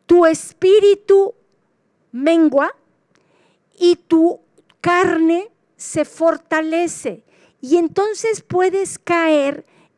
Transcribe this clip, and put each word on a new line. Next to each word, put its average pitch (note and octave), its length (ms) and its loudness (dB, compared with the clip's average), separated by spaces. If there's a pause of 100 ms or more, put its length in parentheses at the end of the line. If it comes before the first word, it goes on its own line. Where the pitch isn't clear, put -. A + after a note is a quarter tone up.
tu F4 220 4
espíritu G4 1040 2 (800)
mengua D4+ 640 0 (1040)
y F4 160 2
tu E4 460 0 (380)
carne F4 680 0 (260)
se - 300 -6
fortalece. D#4+ 1160 -4 (360)
Y C#4 180 0
entonces G4+ 640 -4
puedes F#4 580 -4
caer D#4 680 -2 (320)